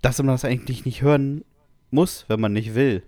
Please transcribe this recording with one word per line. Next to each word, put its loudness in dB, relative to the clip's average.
dass 2
man 2
das 0
eigentlich -4
nicht -6
hören 2
muss, 0
wenn 0
man 2
nicht -2
will. 2